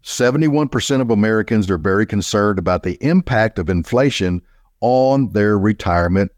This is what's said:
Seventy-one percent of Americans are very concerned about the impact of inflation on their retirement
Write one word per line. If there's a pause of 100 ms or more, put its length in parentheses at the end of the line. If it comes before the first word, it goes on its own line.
Seventy-one
percent
of
Americans
are
very
concerned
about
the
impact
of
inflation (400)
on
their
retirement